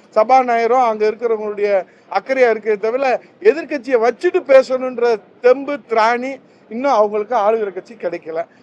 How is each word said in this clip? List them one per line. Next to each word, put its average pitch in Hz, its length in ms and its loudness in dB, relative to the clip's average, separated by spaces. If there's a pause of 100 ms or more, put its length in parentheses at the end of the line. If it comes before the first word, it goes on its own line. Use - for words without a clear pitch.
(140)
சபாநாயகரும் 240 680 2
அங்க 220 280 0
இருக்கிறவங்களுடைய 208 760 -2 (260)
அக்கறையா 240 400 0
இருக்கே 214 260 -2
தவிர, 233 440 -2 (200)
எதிர்க்கட்சியை 254 680 0
வச்சுட்டு 349 380 -2
பேசணுன்ற 254 720 2 (200)
தெம்பு, 269 380 0 (100)
திராணி 240 520 -2 (280)
இன்னும் 254 240 -4
அவங்களுக்கு 208 440 0
ஆளுகிற 208 360 0
கட்சி 185 220 -14
கிடைக்கல. 165 500 -8 (180)